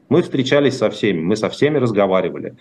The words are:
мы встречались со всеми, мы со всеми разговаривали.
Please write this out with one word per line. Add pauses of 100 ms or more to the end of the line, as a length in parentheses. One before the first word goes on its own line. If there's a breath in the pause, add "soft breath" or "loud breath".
мы
встречались
со
всеми,
мы
со
всеми
разговаривали.